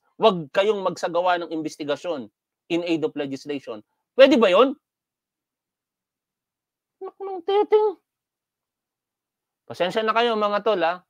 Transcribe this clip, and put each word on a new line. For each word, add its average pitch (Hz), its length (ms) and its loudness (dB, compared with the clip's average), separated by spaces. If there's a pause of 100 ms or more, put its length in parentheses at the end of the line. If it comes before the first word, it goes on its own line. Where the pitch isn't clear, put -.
(200)
wag 180 320 0
kayong 196 320 -2
magsagawa 175 560 -2
ng 165 100 -10
investigasyon 151 800 -8 (400)
in 170 160 -2
aid 165 160 -2
of 151 160 -4
legislation"? 139 640 -8 (320)
Pwede 269 240 8
ba 214 140 4
yun? 254 240 4 (2250)
Nak 381 160 -14
ng 381 240 -10
titing. 415 560 2 (1700)
Pasensya 185 380 -4
na 220 100 -2
kayo, 233 240 2
mga 208 240 0
tol, 208 220 0
ah. 175 260 -4